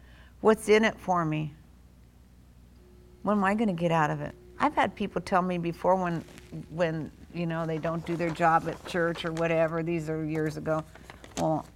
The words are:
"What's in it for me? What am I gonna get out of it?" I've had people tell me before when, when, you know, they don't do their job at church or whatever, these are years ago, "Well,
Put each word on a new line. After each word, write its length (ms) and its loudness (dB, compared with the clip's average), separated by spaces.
"What's 300 2
in 160 6
it 120 0
for 280 0
me? 280 -4
What 100 0
am 100 2
I 120 2
gonna 180 0
get 180 0
out 180 4
of 120 -4
it?" 120 -8
I've 160 2
had 220 2
people 240 -4
tell 220 2
me 160 -2
before 380 2
when, 280 -2
when, 420 -2
you 120 -4
know, 200 -4
they 120 -4
don't 280 -4
do 100 -4
their 140 -2
job 400 2
at 160 -10
church 400 -2
or 80 -4
whatever, 500 2
these 260 -2
are 140 -2
years 320 -2
ago, 260 -2
"Well, 380 0